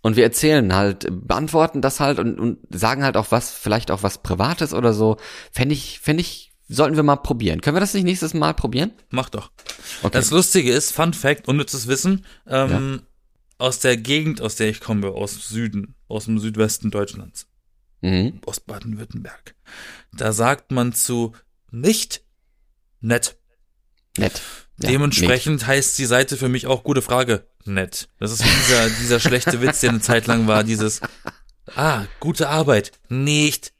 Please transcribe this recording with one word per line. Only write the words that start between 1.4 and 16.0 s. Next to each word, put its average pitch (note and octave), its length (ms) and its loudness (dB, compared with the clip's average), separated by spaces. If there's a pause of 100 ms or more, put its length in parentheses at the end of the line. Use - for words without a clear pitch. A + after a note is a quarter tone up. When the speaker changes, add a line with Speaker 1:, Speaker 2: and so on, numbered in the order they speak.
Speaker 1:
das C3+ 180 0
halt C#3+ 180 0
und, A2+ 220 -2
und A#2 180 -2 (120)
sagen A#2 340 0
halt C3+ 140 2
auch G#2+ 120 -2
was, A#2 220 0
vielleicht A2 380 -2
auch F#2+ 120 -2
was G2 200 -4
Privates C#3+ 520 -2
oder A#2 200 4
so. A2 240 2 (340)
Fänd C3 180 0
ich, - 300 -4
fänd D#3 200 2
ich, - 320 -10 (160)
sollten D3+ 280 2
wir D#3 60 4
mal D3 140 4
probieren. G#2+ 440 -2
Können D3 160 0
wir F3 40 4
das G3 140 0
nicht G3 100 0
nächstes F3+ 300 -2
Mal D#3 200 0
probieren? C3+ 380 -2 (180)
Speaker 2:
Mach B2+ 180 -2
doch. - 220 -12 (520)
Speaker 1:
Okay. G#2 100 0
Speaker 2:
Das B2 180 2
Lustige D#3+ 420 4
ist, D3 200 0
Fun E3 200 0
Fact, - 360 0
unnützes C3+ 380 -2
Wissen, F#3 380 0 (240)
ähm, C3+ 540 0
Speaker 1:
Ja. - 40 -20 (600)
Speaker 2:
aus B2+ 120 -2
der B2 200 2
Gegend, C#3+ 420 0
aus A2 160 -4
der A2 140 0
ich G#2+ 100 -8
komme, G2+ 300 -2
aus G2+ 240 -8
dem - 80 -14
Süden, G#2+ 520 -6 (140)